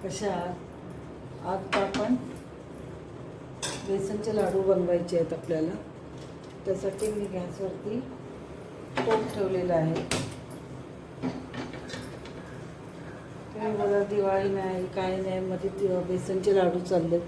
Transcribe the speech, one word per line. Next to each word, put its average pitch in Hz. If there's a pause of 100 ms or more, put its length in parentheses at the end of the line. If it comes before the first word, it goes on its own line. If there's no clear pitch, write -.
कशा 196
आहात? 180 (880)
आज 190
आपण - (1700)
बेसनचे 208
लाडू 190
बनवायचे 175
आहेत 160
आपल्याला. 160 (920)
त्यासाठी 196
मी 202
गॅसवरती 185 (1000)
टोप 220
ठेवलेला 185
आहे. 160 (3500)
तुम्ही 214
बघा, 202
दिवाळी 196
नाही, 185
काही 190
नाही, 185
मध्ये 185
दि-, 185
बेसनचे 185
लाडू 180
चालले. 170